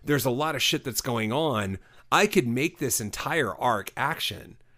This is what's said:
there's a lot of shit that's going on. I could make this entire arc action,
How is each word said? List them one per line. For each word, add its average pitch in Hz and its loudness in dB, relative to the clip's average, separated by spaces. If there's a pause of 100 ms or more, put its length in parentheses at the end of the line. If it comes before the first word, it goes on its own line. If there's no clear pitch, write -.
there's 139 2
a 127 2
lot 147 0
of - -2
shit - 2
that's 120 -4
going 113 -2
on. 113 0 (340)
I 180 6
could 180 2
make 127 -2
this 131 0
entire 127 -2
arc 113 0
action, - -4 (200)